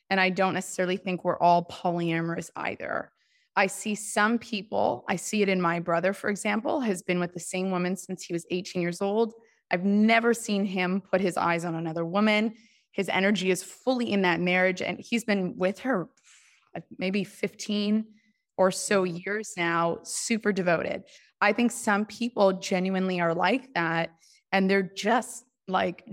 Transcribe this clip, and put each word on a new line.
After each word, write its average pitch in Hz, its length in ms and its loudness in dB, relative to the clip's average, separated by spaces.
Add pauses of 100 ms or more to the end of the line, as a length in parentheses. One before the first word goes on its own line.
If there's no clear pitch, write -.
and 190 100 2
I 185 120 4
don't 185 240 2
necessarily 185 420 -2
think 180 260 -4
we're 180 140 0
all 175 280 4
polyamorous 170 920 -2
either. - 560 -6 (440)
I 196 120 4
see 214 260 -6
some 220 460 0
people, 202 680 -2
I 175 100 0
see 208 260 0
it 196 60 2
in 185 120 2
my 170 180 2
brother, 175 340 0
for - 180 -4
example, 214 480 -2
has 208 240 -2
been 180 160 0
with 175 140 -2
the 170 60 -10
same 185 300 -4
woman 180 260 -2
since - 280 -10
he 175 100 -10
was 170 160 -6
eighteen 185 320 -4
years 170 180 -4
old. 214 360 0 (340)
I've 180 160 0
never 226 480 4
seen 208 320 -4
him 185 360 0
put 190 200 0
his 180 160 0
eyes 170 260 0
on 170 120 -4
another 165 300 -4
woman. 214 500 2 (360)
His 185 160 -4
energy 185 440 2
is 175 100 0
fully 240 500 -2
in 196 120 2
that 170 160 2
marriage, 180 420 2
and - 180 -6
he's - 260 -4
been 196 320 0
with 185 220 -2
her, 233 300 -2 (640)
uh, - 40 -10 (180)
maybe 190 260 -2
fifteen 208 840 -4 (540)
or 185 120 6
so 190 320 2
years 185 520 -6
now, 170 460 0
super - 500 -2
devoted. 175 520 0 (360)
I 208 140 6
think 240 180 2
some 208 320 0
people 214 500 2
genuinely 185 680 0
are 170 140 2
like 190 400 0
that, 165 340 0 (420)
and 190 160 4
they're 196 140 4
just, 220 640 -2 (220)
like, 185 460 -2